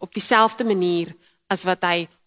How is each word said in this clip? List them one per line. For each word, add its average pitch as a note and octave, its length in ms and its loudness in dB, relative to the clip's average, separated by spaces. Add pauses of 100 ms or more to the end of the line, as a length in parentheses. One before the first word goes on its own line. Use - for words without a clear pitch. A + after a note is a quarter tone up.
op F#3 100 -14
dieselfde A3 540 2
manier F3 460 -2 (340)
as F#3+ 160 -4
wat F#3 240 -2
hy F3 200 -2 (200)